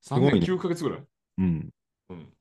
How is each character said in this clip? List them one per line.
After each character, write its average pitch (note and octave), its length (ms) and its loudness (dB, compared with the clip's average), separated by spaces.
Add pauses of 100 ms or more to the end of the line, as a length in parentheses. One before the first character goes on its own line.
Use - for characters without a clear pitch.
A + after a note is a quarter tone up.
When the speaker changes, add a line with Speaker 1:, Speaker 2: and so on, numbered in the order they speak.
Speaker 1:
三 - 200 -2
年 C#3 100 6
Speaker 2:
す - 20 2
ご A3+ 40 4
い F#3 40 6
ね。 E3 60 2
Speaker 1:
九 F3+ 120 0
ヶ F3+ 100 -4
月 E3 160 -4
ぐ B2 60 -2
ら E2 60 -8
い？ - 80 -16 (340)
Speaker 2:
う - 40 0
ん。 E2 280 -2 (380)
Speaker 1:
う F#2 60 -14
ん。 D#2 260 -18